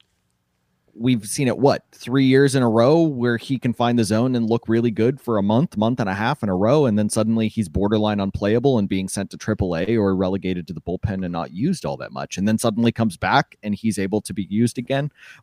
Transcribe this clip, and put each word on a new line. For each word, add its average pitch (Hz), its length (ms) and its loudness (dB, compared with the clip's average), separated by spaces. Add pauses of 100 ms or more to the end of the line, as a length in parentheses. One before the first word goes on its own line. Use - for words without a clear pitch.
(960)
we've 113 300 0
seen 131 220 -2
it, 101 80 -2
what, 117 340 2
three 135 320 0
years 135 320 6
in 131 80 4
a 120 60 4
row 123 320 6
where 123 340 0
he 127 240 -4
can 120 140 -2
find 120 260 2
the 113 60 4
zone 113 280 0
and 117 160 0
look 107 200 0
really 117 200 2
good 113 300 0
for 117 180 -2
a 98 60 2
month, 113 320 2
month 113 240 0
and 107 100 -2
a 92 40 -2
half 113 280 -2
in 113 60 -2
a 92 80 0
row, 127 300 4
and 104 120 2
then 107 120 0
suddenly 110 400 0
he's 104 180 -4
borderline 104 540 0
unplayable 113 580 0
and 98 80 -2
being 95 220 -4
sent 101 220 -8
to 80 60 -16
triple 95 380 -4
A 98 220 0
or 98 180 2
relegated 92 520 -2
to 90 60 -12
the 78 80 -12
bullpen 92 440 -6
and 87 80 -6
not 73 180 -8
used 135 340 -4
all 71 120 -6
that 64 160 -14
much, 69 240 -10
and 98 100 0
then 110 100 2
suddenly 117 360 0
comes 113 240 -2
back 113 440 -2
and 104 140 -6
he's 107 240 -4
able 98 220 -2
to - 120 -12
be 98 100 -6
used 110 340 -2
again. 135 340 -4 (320)